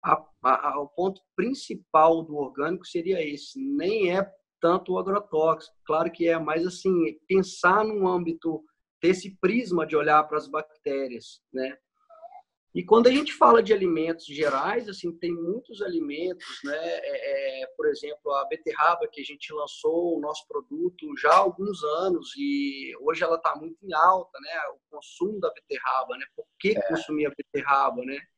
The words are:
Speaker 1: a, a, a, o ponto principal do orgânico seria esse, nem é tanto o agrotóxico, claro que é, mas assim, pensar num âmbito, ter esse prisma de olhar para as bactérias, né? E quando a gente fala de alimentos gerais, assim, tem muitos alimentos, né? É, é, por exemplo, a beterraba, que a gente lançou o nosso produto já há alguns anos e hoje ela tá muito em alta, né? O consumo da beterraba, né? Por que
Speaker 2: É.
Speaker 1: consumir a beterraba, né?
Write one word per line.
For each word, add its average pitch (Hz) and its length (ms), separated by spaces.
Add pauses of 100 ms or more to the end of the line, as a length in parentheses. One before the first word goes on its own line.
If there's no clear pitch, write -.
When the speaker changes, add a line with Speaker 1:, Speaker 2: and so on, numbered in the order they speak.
Speaker 1:
a, 151 200 (200)
a, 131 300
a, 143 80
o 143 80
ponto 190 320 (140)
principal 175 880
do 151 120
orgânico 147 500
seria 175 420
esse, 143 320
nem 175 560
é 196 140 (320)
tanto 180 320
o 185 60
agrotóxico, 165 760 (100)
claro 160 260
que 170 160
é, 165 100
mas 160 300
assim, 190 240 (360)
pensar 190 560
num 208 240
âmbito, 165 560 (380)
ter 170 80
esse 190 300
prisma 185 480
de 156 80
olhar 151 300
para 151 120
as 139 100
bactérias, 135 920 (120)
né? 131 220 (1000)
E 180 100
quando 233 220
a 254 40
gente 294 220
fala 233 300
de 196 100
alimentos 165 520
gerais, 151 640
assim, 185 300
tem 175 160
muitos 196 480
alimentos, 170 640 (180)
né? 143 140
É, 139 880
é, 131 120
por 151 120
exemplo, 147 460
a 139 120
beterraba, 156 680
que - 100
a - 20
gente 143 280
lançou 160 680
o 147 40
nosso 151 260
produto 156 600 (100)
já 151 140
há 175 60
alguns 190 460
anos 160 540
e 139 540 (100)
hoje 160 220
ela 165 160
tá 151 160
muito 160 280
em 190 120
alta, 170 460
né? 151 100 (240)
O - 200
consumo 190 440
da 165 140
beterraba, 127 640
né? 135 80 (100)
Por - 100 (140)
que 208 180
Speaker 2:
É. - 100
Speaker 1:
consumir 156 380
a 143 100
beterraba, 135 680
né? 135 160 (180)